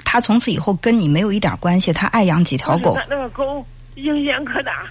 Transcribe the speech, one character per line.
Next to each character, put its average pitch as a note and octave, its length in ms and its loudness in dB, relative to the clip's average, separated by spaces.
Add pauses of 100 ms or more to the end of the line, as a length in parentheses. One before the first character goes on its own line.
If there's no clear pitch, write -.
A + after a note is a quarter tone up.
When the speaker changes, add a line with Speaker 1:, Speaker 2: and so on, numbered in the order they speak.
Speaker 1:
他 - 160 2
从 A3+ 180 2
此 A#3 140 0
以 - 60 -2
后 G3 160 0
跟 A3+ 260 2
你 E3 80 2
没 D3+ 140 2
有 G#3 100 0
一 G#3 80 0
点 D#3+ 160 0
关 F3+ 240 2
系， E3+ 140 0
他 F#3 140 -2
爱 A3 180 2
养 E3+ 180 4
几 C#3 140 0
条 D3 220 0
狗。 - 160 2
Speaker 2:
不 - 40 -2
是， - 100 -6
那， C#4+ 60 -2
那 C#4 60 -4
个 B3 80 -6
狗 C4+ 360 -4 (300)
影 C#4+ 340 -2
响 C4+ 160 -2
可 C4 180 -4
大。 F3+ 280 -8